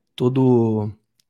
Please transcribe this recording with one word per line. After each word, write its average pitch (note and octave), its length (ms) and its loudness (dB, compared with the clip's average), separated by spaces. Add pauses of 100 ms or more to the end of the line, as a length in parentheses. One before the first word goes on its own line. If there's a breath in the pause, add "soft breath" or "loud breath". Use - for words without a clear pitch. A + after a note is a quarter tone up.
(140)
todo, A#2+ 800 0 (380)